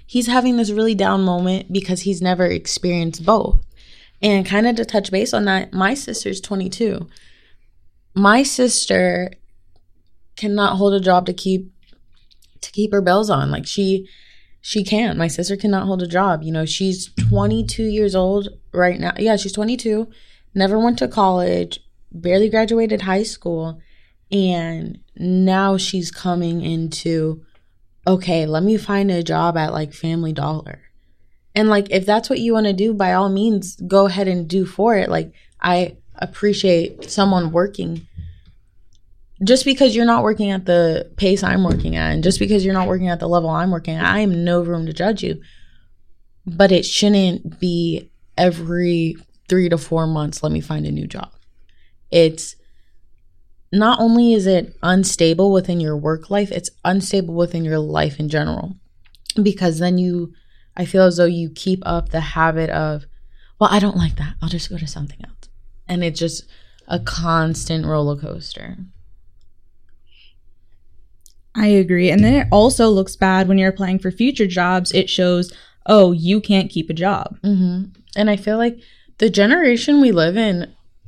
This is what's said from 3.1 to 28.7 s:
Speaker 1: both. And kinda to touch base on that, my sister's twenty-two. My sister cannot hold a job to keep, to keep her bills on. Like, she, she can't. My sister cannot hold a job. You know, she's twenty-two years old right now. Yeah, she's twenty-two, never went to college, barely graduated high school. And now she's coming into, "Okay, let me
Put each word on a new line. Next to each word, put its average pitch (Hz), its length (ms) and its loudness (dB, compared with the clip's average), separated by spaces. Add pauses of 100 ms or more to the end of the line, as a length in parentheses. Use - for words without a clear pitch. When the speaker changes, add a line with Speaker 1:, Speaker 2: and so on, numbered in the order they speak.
Speaker 1:
both. - 400 2 (560)
And 202 240 2
kinda 214 280 0
to 226 120 -4
touch 196 260 -4
base 202 220 -2
on 208 120 0
that, 190 280 -2
my 190 220 0
sister's 208 440 -8
twenty-two. 190 680 -6 (1040)
My 202 300 4
sister 185 880 0 (1040)
cannot 202 420 -2
hold 196 160 2
a 196 80 2
job 180 240 2
to 180 80 -6
keep, 185 360 -4 (920)
to - 100 -16
keep 208 220 -2
her 202 80 2
bills 196 280 2
on. 143 220 0
Like, 151 160 -6
she, 190 400 -2 (540)
she 202 240 -4
can't. 208 320 -2
My 165 100 0
sister 180 300 -4
cannot 202 280 0
hold 185 160 -2
a 175 60 -4
job. 175 360 0
You 160 80 -6
know, 160 140 -2
she's 185 460 -4 (180)
twenty-two 214 540 0
years 214 320 0
old 196 340 0 (240)
right 180 260 0
now. 175 200 -4
Yeah, 220 160 2
she's 196 160 -6
twenty-two, 220 580 -4 (460)
never 196 240 2
went 240 200 2
to 247 100 0
college, 180 680 0 (320)
barely 180 380 0
graduated 220 520 0
high 190 220 -2
school. 165 560 -8 (520)
And 170 680 -2 (180)
now 185 600 2
she's 185 320 -6
coming 170 520 -4
into, 160 840 -4 (640)
"Okay, 180 380 0
let 156 180 -2
me 214 140 2